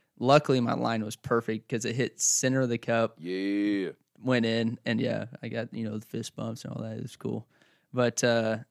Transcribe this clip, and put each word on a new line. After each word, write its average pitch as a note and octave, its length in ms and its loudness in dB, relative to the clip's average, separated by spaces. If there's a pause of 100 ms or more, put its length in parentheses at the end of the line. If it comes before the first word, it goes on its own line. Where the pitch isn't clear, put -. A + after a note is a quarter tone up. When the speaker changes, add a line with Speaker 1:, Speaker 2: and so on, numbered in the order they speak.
(180)
Speaker 1:
Luckily, C3+ 420 6
my A#2+ 140 0
line A#2 300 -2
was G#2+ 120 -8
perfect A2+ 520 -2
'cause A2+ 160 -4
it A2+ 120 -4
hit - 240 -2
center C3 400 2
of B2+ 80 2
the A#2 100 0
cup. A#2 420 0
Speaker 2:
Yeah. G2 720 0 (300)
Speaker 1:
Went A#2+ 260 2
in, A2+ 380 0
and A#2 160 0
yeah, G#2+ 260 -2 (160)
I A#2 60 -8
got, A2+ 260 -6
you A2+ 140 -6
know, G#2+ 100 -6
the G#2 80 -12
fist - 300 -10
bumps A#2 280 -8
and B2+ 100 -10
all A#2+ 80 -8
that. A2 140 -10
It - 60 -8
was - 140 -12
cool. A2+ 300 -6 (460)
But, A#2+ 320 2
uh, A2+ 340 2 (120)